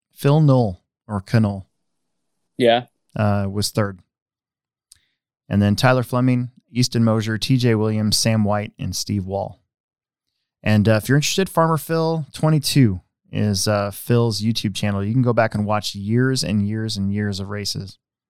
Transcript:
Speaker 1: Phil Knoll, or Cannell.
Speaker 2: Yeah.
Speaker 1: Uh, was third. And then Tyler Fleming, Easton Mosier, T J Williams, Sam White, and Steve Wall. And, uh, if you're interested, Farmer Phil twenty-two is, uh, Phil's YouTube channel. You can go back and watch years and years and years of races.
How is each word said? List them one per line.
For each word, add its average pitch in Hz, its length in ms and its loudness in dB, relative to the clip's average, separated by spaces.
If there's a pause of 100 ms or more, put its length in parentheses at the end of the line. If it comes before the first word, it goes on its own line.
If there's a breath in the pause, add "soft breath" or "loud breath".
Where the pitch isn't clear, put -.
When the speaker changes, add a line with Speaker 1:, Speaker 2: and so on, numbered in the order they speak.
(120)
Speaker 1:
Phil 147 300 2
Knoll, 127 420 2 (240)
or 104 140 -6
Cannell. 101 460 0 (920)
Speaker 2:
Yeah. 120 280 4 (300)
Speaker 1:
Uh, 101 340 0
was 101 220 -4
third. 98 280 -4 (1500 soft breath)
And 101 120 2
then 101 140 4
Tyler 127 280 2
Fleming, 123 480 0 (200)
Easton 120 320 0
Mosier, 110 340 0
T 135 200 0
J 120 180 2
Williams, 107 420 0
Sam 110 260 2
White, 104 360 -2
and 95 160 -6
Steve 104 300 -4
Wall. 98 360 -8 (1000)
And, 107 240 4
uh, 113 60 4
if 107 160 -2
you're 139 80 4
interested, 185 320 -2
Farmer 165 280 0
Phil 160 560 -2
twenty-two 143 680 2 (300)
is, 104 360 -2
uh, 101 240 0
Phil's 117 500 -2
YouTube 110 340 -2
channel. 98 280 -4
You 104 100 -4
can 131 80 2
go 120 120 2
back 110 220 0
and 104 100 -2
watch 104 280 -4
years 120 500 -2
and 101 240 0
years 110 300 -6
and 98 160 -2
years 104 260 -4
of 98 100 -10
races. 101 480 -10 (320)